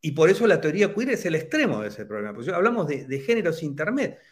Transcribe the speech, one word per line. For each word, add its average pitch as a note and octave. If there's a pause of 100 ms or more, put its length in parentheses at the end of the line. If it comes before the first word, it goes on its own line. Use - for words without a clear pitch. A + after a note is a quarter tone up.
Y D#3
por D#3
eso G3+
la F3+
teoría F3+
queer B3+
es A3+
el E3
extremo F3+
de G#2+
ese G#2+
problema. G#2
Porque A#2
hablamos F#3+
de, C3+
de C3+
géneros F3
intermedios. D#3+ (140)